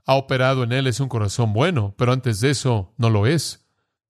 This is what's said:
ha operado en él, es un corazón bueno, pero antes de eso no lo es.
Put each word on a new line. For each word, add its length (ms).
ha 80
operado 480
en 100
él, 140
es 140
un 80
corazón 440
bueno, 460
pero 140
antes 280
de 100
eso 460
no 140
lo 160
es. 420